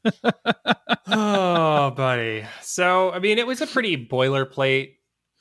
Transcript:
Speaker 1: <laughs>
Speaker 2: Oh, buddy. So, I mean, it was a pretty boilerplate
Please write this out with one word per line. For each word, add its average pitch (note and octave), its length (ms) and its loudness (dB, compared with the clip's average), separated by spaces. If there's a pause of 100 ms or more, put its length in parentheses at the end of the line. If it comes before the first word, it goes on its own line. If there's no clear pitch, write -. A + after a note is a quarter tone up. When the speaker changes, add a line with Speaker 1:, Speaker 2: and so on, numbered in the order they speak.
Speaker 1:
<laughs> - 400 -2 (640)
Speaker 2:
Oh, F3+ 840 2
buddy. A#2+ 540 -2 (160)
So, F#3 500 0
I F3+ 80 -6
mean, G#3 180 2
it A#3+ 100 0
was B3+ 140 -4
a D4+ 60 -4
pretty A3+ 280 0 (120)
boilerplate C3+ 880 0 (460)